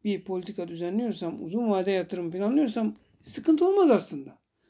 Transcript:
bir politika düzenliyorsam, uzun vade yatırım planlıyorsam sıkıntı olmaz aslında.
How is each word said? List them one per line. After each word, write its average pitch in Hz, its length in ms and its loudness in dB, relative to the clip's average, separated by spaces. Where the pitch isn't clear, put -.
bir 196 200 -2
politika 185 440 -6
düzenliyorsam, 175 760 -4
uzun 214 260 -2
vade 190 200 2
yatırım 180 400 -2
planlıyorsam 220 680 0
sıkıntı 330 460 2
olmaz 392 220 6
aslında. 160 480 0